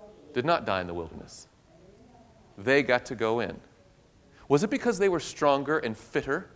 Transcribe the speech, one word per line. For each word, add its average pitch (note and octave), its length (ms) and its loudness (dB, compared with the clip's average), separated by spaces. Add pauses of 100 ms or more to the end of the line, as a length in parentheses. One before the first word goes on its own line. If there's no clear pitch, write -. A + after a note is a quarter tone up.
(320)
did B2 140 -2
not D#3 180 2
die G2 160 0
in F2+ 60 -4
the F2 80 -8
wilderness. E2 540 -12 (1080)
They C3 260 4
got B2 220 2
to C3+ 100 -8
go A2+ 260 0
in. G2 200 -6 (880)
Was D3 160 4
it G3+ 60 0
because A#3+ 280 0
they G3 120 4
were E3+ 100 0
stronger C#3+ 580 0
and A2+ 160 -4
fitter? C#3+ 600 -4